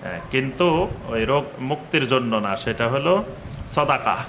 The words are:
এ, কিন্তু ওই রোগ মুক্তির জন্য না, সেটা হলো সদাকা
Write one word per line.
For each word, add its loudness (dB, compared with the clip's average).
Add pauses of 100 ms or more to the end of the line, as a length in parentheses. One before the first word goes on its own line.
এ, -6 (120)
কিন্তু 2 (200)
ওই 0
রোগ 2 (140)
মুক্তির 0
জন্য 2
না, 0
সেটা 0
হলো 2 (440)
সদাকা 2 (120)